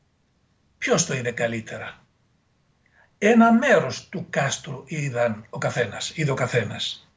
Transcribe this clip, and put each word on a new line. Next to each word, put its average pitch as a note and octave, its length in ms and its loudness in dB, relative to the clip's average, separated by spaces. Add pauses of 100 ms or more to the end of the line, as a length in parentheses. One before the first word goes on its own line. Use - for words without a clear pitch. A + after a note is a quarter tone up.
(800)
Ποιος - 280 2
το D3 80 -4
είδε B2 160 -4
καλύτερα; A#2 680 -6 (1200)
Ένα A3+ 340 6
μέρος G3 560 2
του - 220 -10
κάστρου C#3 560 -4
είδαν A#2+ 640 -4
ο - 80 -12
καθένας, A2+ 560 -4
είδε D3 160 0
ο C3+ 40 0
καθένας. - 840 -4